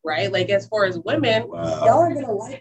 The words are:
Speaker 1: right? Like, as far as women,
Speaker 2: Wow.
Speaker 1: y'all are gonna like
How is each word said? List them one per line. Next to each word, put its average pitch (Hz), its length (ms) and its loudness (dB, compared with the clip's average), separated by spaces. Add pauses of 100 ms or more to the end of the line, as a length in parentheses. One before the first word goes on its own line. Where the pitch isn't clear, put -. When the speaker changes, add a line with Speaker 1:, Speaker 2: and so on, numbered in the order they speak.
Speaker 1:
right? 165 280 -2
Like, 180 180 0
as 196 180 0
far 208 180 0
as 175 140 0
women, 233 500 0
Speaker 2:
Wow. 165 360 -4
Speaker 1:
y'all 233 140 6
are 330 140 4
gonna 247 180 -6
like 214 300 -8